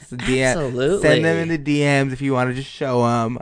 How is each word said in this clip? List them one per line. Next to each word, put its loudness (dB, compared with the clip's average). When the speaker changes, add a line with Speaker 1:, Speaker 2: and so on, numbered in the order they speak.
Speaker 1:
So -16
D 0
M, 2
Speaker 2:
Absolutely. 0
Speaker 1:
send 4
them 2
in -2
the -2
D 0
Ms 2
if -8
you 0
wanna 0
just -8
show -2
'em. 0